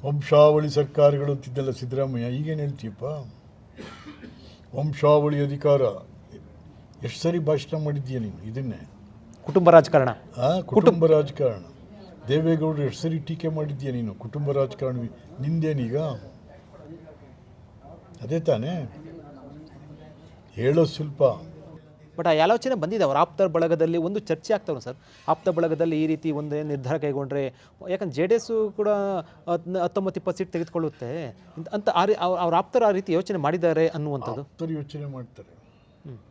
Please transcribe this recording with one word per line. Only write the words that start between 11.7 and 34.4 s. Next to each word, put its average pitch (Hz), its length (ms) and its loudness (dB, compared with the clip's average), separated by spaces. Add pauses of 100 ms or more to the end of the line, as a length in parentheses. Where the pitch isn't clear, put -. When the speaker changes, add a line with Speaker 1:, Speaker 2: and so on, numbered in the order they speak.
Speaker 1:
ದೇವೇಗೌಡರು 156 540 2
ಎಷ್ಟು - 200 -4
ಸರಿ 165 160 -2
ಟೀಕೆ 160 300 -6
ಮಾಡಿದ್ದೀಯ 147 420 -6
ನೀನು? 117 240 -4
ಕುಟುಂಬ 143 380 -6
ರಾಜಕಾರಣ 131 440 -2 (440)
ನಿಂದೇನೀಗ? 147 560 -2 (2250)
ಅದೇ 147 180 -4
ತಾನೇ 143 520 -2 (1600)
ಹೇಳೋ 143 320 4
ಸ್ವಲ್ಪ. 151 380 -4 (960)
Speaker 2:
But 170 120 -2
ಆ 156 140 4
ಆಲೋಚನೆ 233 320 2
ಬಂದಿದೆ 190 300 -2
ಅವ್ರ 139 120 2
ಆಪ್ತರ 175 300 2
ಬಳಗದಲ್ಲಿ, 165 520 2
ಒಂದು 190 220 -2
ಚರ್ಚೆ 165 340 -2
ಆಗ್ತಾವೆ 160 260 -6
ಸರ್. 123 160 -12 (320)
ಆಪ್ತ 160 200 0
ಬಳಗದಲ್ಲಿ 160 560 0
ಈ - 20 0
ರೀತಿ 156 260 -2
ಒಂದೇ 147 300 -4
ನಿರ್ಧಾರ 143 360 -4
ಕೈಗೊಂಡ್ರೆ, 139 560 -4 (360)
ಯಾಕಂದ್ರೆ 190 200 -4
ಜೆ 143 160 0
ಡಿ 202 80 4
ಎಸ್ 220 420 -2
ಕೂಡ 208 120 -2
ಹತ್-, 185 880 -4
ಹತ್ತೊಂಬತ್ತು 185 420 -2
ಇಪ್ಪತ್ತು - 180 -6
ಸೀಟ್ 185 140 -8
ತೆಗೆದುಕೊಳ್ಳುತ್ತೆ 156 840 -6 (220)
ಇಂತ-, 160 140 -12
ಅಂತ 208 160 -2
ಆ - 160 2
ರೀ-, 202 100 2
ಅವ್ರ, 180 260 -2
ಅವ್ರ 170 140 2
ಆಪ್ತರು 233 300 2
ಆ 208 60 6
ರೀತಿ 190 220 -2
ಯೋಚನೆ 185 260 0
ಮಾಡಿದ್ದಾರೆ 165 500 2
ಅನ್ನುವಂಥದ್ದು. 147 520 -6